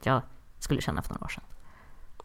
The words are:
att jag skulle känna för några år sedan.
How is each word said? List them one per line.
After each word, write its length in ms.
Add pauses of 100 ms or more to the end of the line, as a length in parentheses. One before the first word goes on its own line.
att 60
jag 160 (360)
skulle 220
känna 220
för 120
några 100
år 40
sedan. 160 (800)